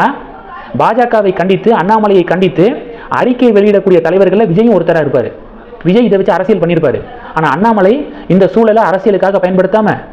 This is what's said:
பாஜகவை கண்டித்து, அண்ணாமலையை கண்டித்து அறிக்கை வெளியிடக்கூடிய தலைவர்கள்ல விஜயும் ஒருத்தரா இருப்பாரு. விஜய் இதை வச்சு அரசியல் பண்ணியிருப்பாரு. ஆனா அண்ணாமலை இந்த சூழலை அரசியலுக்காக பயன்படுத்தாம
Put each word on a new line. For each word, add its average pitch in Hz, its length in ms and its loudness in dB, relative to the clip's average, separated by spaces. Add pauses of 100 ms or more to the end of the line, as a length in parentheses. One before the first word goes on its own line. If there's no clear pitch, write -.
(800)
பாஜகவை 214 540 0
கண்டித்து, 190 440 0
அண்ணாமலையை 196 480 2
கண்டித்து 180 680 -2 (160)
அறிக்கை 240 440 0
வெளியிடக்கூடிய 202 500 2
தலைவர்கள்ல 190 440 2
விஜயும் 202 320 2
ஒருத்தரா 165 220 0
இருப்பாரு. 135 320 -2 (500)
விஜய் 196 220 2
இதை 202 140 2
வச்சு 190 140 0
அரசியல் 185 280 0
பண்ணியிருப்பாரு. 151 420 0 (320)
ஆனா 156 140 -2
அண்ணாமலை 208 640 0 (160)
இந்த 185 180 4
சூழலை 220 360 2
அரசியலுக்காக 190 560 0
பயன்படுத்தாம 185 580 0 (160)